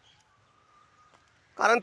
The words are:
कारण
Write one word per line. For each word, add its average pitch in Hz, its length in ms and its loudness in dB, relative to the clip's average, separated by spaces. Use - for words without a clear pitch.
कारण 226 260 0